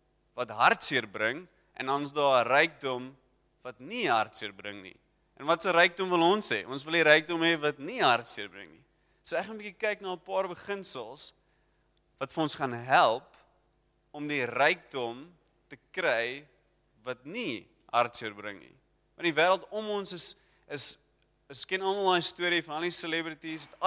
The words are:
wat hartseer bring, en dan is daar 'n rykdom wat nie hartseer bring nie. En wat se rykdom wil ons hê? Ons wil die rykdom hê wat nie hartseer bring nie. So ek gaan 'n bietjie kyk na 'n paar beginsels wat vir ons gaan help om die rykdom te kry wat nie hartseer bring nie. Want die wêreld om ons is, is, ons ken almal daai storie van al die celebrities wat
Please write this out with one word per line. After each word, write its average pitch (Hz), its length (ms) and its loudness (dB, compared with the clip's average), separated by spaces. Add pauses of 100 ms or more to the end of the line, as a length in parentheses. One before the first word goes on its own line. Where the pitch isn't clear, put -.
(360)
wat 120 140 -6
hartseer 120 580 2
bring, 110 400 -4 (260)
en - 120 -10
dan 139 160 -2
is 143 100 -6
daar 139 340 4
'n - 20 -4
rykdom 135 680 0 (480)
wat 123 160 -14
nie 202 280 -4
hartseer 110 460 0
bring 101 280 -14
nie. 95 160 -20 (400)
En 135 80 -14
wat 165 160 0
se 190 100 2
rykdom 180 380 4
wil 175 120 4
ons 196 300 4
hê? 101 140 -2
Ons 135 180 -8
wil 156 100 -8
die 165 100 4
rykdom 160 380 4
hê 165 200 2
wat 147 160 -2
nie 214 240 -8
hartseer 117 480 2
bring 92 220 -20
nie. 78 120 -20 (380)
So - 140 -6
ek 180 100 -4
gaan 220 100 -12
'n 208 60 -14
bietjie 208 180 -16
kyk 208 220 -4
na 190 120 -6
'n 175 60 -10
paar 190 280 -4
beginsels 170 880 -6 (840)
wat 139 140 -8
vir 165 120 -2
ons 147 120 2
gaan 131 180 -4
help 127 640 2 (720)
om 147 160 -8
die 143 180 -2
rykdom 131 840 -2 (420)
te 135 80 -18 (140)
kry 139 560 -2 (560)
wat 123 220 -8
nie 151 420 -8 (260)
hartseer 120 400 0
bring 101 260 -14
nie. 62 160 -20 (400)
Want 165 140 -6
die 147 80 -2
wêreld 180 320 4
om 214 200 -6
ons 208 240 0
is, - 220 2 (320)
is, - 300 -2 (520)
ons - 160 -6
ken 190 160 -4
almal 190 300 2
daai 175 140 4
storie 175 400 0
van 156 140 -8
al - 20 -6
die 175 140 -2
celebrities 160 720 -6
wat - 200 -20